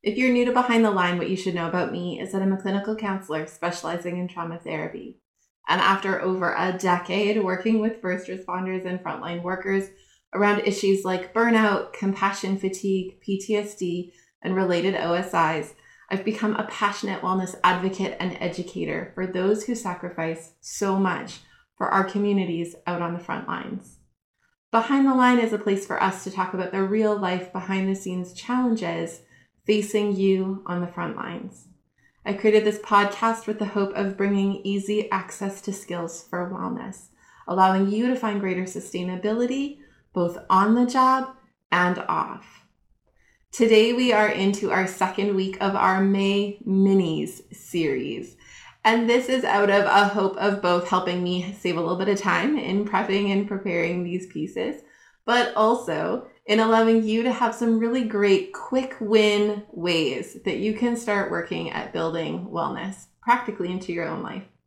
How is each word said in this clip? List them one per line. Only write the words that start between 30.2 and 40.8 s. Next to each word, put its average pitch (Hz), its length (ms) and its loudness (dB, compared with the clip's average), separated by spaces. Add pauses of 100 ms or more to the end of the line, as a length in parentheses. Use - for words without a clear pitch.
on 175 160 -4
the 175 60 -4
front 170 280 -8
lines. - 520 -10 (580)
I 202 80 -2
created 208 320 4
this 208 140 0
podcast 208 680 2
with 214 140 -4
the 208 60 -2
hope 196 280 -2
of 196 240 -2
bringing 196 460 2
easy 202 480 -2
access 196 500 -6
to 202 100 -6
skills 170 600 -8
for 175 180 -4
wellness, - 600 -10 (380)
allowing 190 400 4
you 220 200 0
to 254 80 2
find 214 240 -2
greater 185 240 -2
sustainability 214 1120 -4 (360)
both 175 260 -2 (100)
on 196 240 6
the 247 140 4